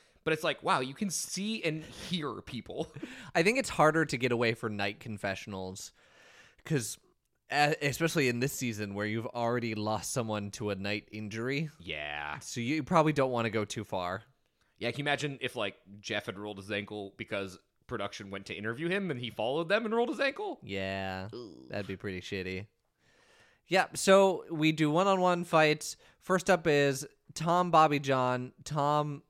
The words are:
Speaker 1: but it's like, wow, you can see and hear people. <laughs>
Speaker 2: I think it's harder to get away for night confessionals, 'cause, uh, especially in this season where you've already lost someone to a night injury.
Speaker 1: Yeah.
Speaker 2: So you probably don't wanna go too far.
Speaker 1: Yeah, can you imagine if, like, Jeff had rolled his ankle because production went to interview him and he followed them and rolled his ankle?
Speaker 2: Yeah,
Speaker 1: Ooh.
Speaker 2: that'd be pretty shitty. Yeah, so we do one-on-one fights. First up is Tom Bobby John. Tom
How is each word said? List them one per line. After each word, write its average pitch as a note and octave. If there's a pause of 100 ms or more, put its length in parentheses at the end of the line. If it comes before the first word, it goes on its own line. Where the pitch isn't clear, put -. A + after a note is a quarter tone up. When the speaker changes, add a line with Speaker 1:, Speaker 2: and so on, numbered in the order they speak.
(240)
Speaker 1:
but D#3+
it's D#3
like, D3
wow, E3
you C3+
can G3+
see G#3
and D#3
hear D3
people. B2 (220)
<laughs> -
Speaker 2:
I E3+
think A3+
it's A3+
harder D#3
to C#3
get A#2+
away A#2
for A#2+
night G2+
confessionals, G2 (720)
'cause, B2 (520)
uh, D3
especially D3
in A#2+
this C3+
season G#2+
where G#2
you've A2
already A#2
lost G#2+
someone G#2+
to G#2
a G2+
night G2+
injury. A#2
Speaker 1:
Yeah. D2+
Speaker 2:
So -
you C#3+
probably D#3
don't C3
wanna A#2
go G#2
too G#2
far. F#2 (540)
Speaker 1:
Yeah, A2+
can B2
you D3
imagine C#3+
if, B2+
like, G2+ (240)
Jeff G#2
had F#2+
rolled G#2
his G2
ankle G2+
because G2 (280)
production G2+
went G2
to -
interview A#2
him F#3+
and B2+
he A#2+
followed D3
them A3+
and G#3+
rolled A#3
his A3
ankle? C#4
Speaker 2:
Yeah, F#2+
Speaker 1:
Ooh. F2
Speaker 2:
that'd G2
be G2
pretty F#2+
shitty. F#2 (1000)
Yeah, F3+
so F#3+
we D#3
do D3+
one-on-one F3+
fights. D#3 (240)
First F#3
up E3+
is C#3+ (260)
Tom F3
Bobby D#3
John. B2+ (120)
Tom D3